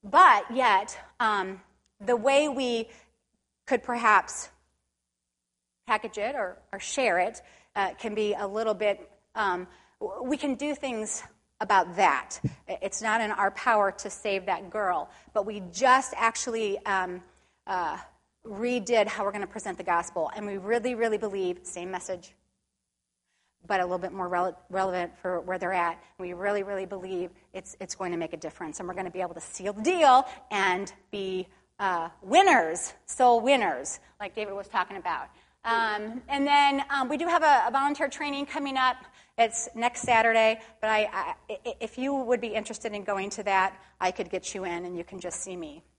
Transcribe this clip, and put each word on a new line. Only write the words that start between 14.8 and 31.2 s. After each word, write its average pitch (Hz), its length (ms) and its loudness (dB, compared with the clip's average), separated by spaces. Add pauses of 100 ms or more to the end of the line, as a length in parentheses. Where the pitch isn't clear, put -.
but 202 120 0
we 208 160 -8 (100)
just 254 440 4
actually, 226 720 -2
um, 185 360 -2 (460)
uh, 180 300 -4 (480)
redid 226 640 0
how 208 160 -6
we're 196 80 -2
gonna 202 160 -8
present 196 300 -10
the 180 60 -12
gospel, 170 520 -2
and 208 100 -10
we 202 120 -8
really, 226 380 -2
really 220 220 0
believe, 190 460 -4
same 180 260 -12
message, 185 440 -10 (1300)
but 196 140 0
a 180 40 2
little 180 140 -2
bit 175 140 -6
more 180 180 -6
rele-, 180 260 -2 (140)
relevant 180 500 -4
for 180 200 -4
where 180 180 -6
they're 180 140 -4
at. 170 260 0 (220)
We 180 140 -8
really, 202 300 -2
really 190 220 -6
believe 185 440 -6 (240)
it's, - 260 -14
it's 190 160 -10
going 180 160 -6
to 170 60 -2
make 160 160 -6
a 165 40 -10
difference, 156 420 -10
and 180 100 -8
we're 180 60 -8
gonna 180 140 -6
be 180 120 -6
able 170 140 -6
to 165 60 -12
seal 196 300 -8
the 202 100 -8
deal 285 460 8 (240)
and 190 400 0 (180)
be, 190 380 -6 (320)